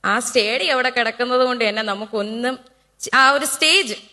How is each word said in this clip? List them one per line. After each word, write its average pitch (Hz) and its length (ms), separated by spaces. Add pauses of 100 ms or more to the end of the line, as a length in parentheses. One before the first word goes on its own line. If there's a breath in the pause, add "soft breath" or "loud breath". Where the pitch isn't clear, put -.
ആ 196 100 (120)
സ്റ്റേഡിയം 254 480
അവിടെ 254 220
കിടക്കുന്നത് 247 520
കൊണ്ട് 247 160
തന്നെ 214 180
നമുക്കൊന്നും 214 720 (460)
ചെ-, - 200
ആ - 20 (140)
ഒരു 285 180
സ്റ്റേജ് 320 400 (180)